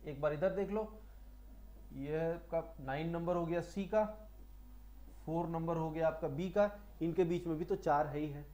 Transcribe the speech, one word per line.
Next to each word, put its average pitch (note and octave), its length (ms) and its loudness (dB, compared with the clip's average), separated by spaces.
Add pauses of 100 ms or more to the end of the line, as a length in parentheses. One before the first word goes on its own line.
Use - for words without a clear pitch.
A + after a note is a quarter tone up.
एक C#3+ 140 -6
बार D3+ 120 4
इधर E3 180 4
देख F#3+ 200 0
लो, G#3+ 300 -2 (920)
ये D#3 400 0
आपका - 480 -2
नाइन C#3+ 300 -2
नंबर E3+ 260 2
हो E3+ 100 2
गया E3+ 140 2
सी F#3+ 240 -2
का, G#3+ 200 4 (1200)
फ़ोर E3 200 2
नंबर E3 300 0
हो D#3+ 140 0
गया D#3+ 180 4
आपका D#3+ 200 0
बी D#3+ 220 0
का, G3+ 280 4 (240)
इनके E3+ 220 6
बीच E3+ 220 2
में D#3+ 120 2
भी F3 60 0
तो F#3+ 120 2
चार D3+ 300 4
है C#3+ 120 -2
ही D3+ 100 0
है। D3 260 -6